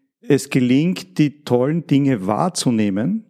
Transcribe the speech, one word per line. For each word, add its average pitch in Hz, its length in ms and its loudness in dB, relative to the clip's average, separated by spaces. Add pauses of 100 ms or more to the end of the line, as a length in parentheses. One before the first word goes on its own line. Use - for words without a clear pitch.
(300)
es 139 200 0
gelingt, 139 720 0
die - 260 0
tollen 135 420 0
Dinge 135 400 0
wahrzunehmen, 117 1040 -2